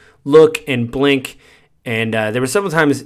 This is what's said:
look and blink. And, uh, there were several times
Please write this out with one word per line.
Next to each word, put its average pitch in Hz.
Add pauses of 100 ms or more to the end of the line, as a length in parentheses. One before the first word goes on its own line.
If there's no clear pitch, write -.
(240)
look 156
and 120
blink. 139 (460)
And, 113
uh, 107
there 123
were 131
several 196
times 147